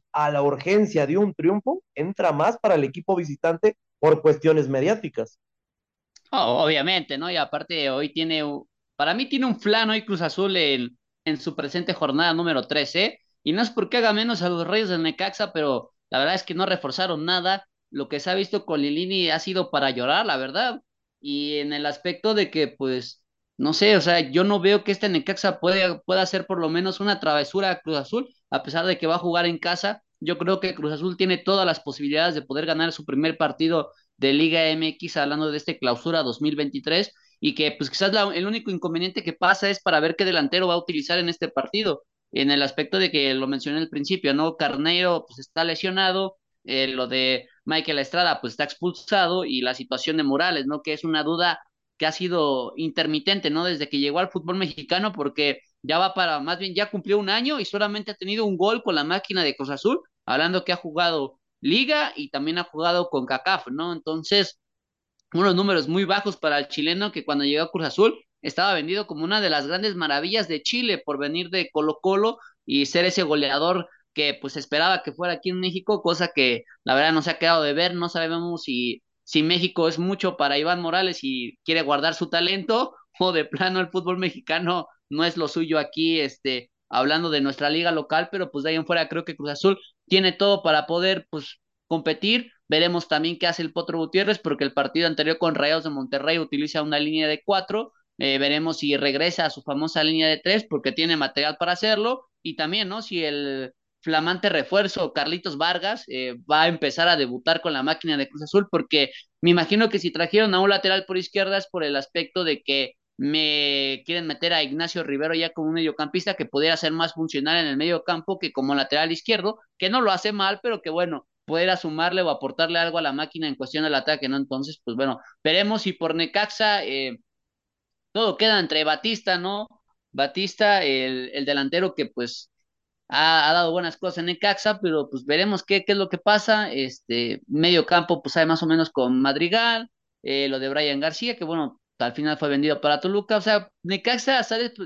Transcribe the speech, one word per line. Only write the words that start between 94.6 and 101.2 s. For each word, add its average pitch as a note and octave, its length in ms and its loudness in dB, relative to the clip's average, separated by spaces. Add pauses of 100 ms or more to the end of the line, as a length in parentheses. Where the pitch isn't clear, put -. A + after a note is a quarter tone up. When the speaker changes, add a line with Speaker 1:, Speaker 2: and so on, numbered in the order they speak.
Speaker 2:
el C#3 100 -2
partido D#3+ 340 2
anterior D#3 300 0
con E3 180 2
Rayados D3+ 300 2
de D#3 40 -4
Monterrey C#3 500 -2
utiliza D3+ 420 -4
una D3 180 0
línea D#3 280 0
de D3+ 180 -2
cuatro. G3+ 480 -2 (260)
Eh, C3+ 200 2
veremos D3+ 400 0
si C#3+ 180 0
regresa D3 480 0
a D3 60 0
su C3+ 100 -14
famosa D#3 420 -2
línea D#3+ 240 2
de D#3 160 2
tres, G#3+ 260 2
porque C#3 220 -2
tiene E3 260 0
material D3 420 -2